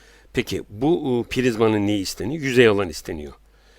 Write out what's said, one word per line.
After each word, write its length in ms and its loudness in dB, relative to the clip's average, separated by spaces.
Peki 360 -4
bu, 500 -2
ıı, 40 -4
prizmanın 640 0
neyi 140 0
isteniyor? 420 -8
Yüzey 240 6
alan 220 2
isteniyor. 440 -10